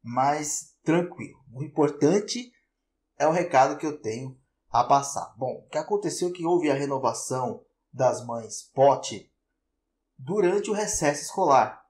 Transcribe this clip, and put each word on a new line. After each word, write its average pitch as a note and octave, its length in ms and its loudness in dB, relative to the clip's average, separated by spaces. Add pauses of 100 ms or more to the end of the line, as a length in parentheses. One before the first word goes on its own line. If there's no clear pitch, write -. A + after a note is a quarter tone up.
mas C#3+ 800 -2
tranquilo. E3 560 -2 (120)
O B2+ 120 -12
importante E3+ 880 0 (680)
é D3 80 2
o D#3 60 4
recado D3 460 2
que D#3+ 80 -6
eu D3 160 -6
tenho B2+ 360 -8 (300)
a A#2 160 2
passar. C3 540 0
Bom, B2+ 260 -8
o - 60 -20
que D3+ 80 -4
aconteceu F3 500 -2
é F3 40 -4
que F3 120 -10
houve E3 260 2
a C#3 40 2
renovação C3+ 920 -4 (260)
das A#2 360 0
mães A#2 480 -12
pote C3 560 2 (840)
durante G3 540 0
o - 20 0
recesso F3 500 0
escolar. C#3 680 2